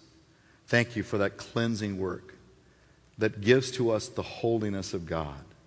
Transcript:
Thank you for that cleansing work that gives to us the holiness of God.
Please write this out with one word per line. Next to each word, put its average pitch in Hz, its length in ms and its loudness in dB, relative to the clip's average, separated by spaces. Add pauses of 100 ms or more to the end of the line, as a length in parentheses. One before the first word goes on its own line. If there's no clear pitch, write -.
(680)
Thank 120 300 2
you 104 60 0
for 107 160 -2
that 98 180 2
cleansing 107 640 -2
work 92 360 -6 (840)
that 110 220 2
gives 127 320 6
to 117 180 0
us 107 180 0
the - 140 -6
holiness 107 720 -2
of 85 120 -6
God. 76 380 -4 (220)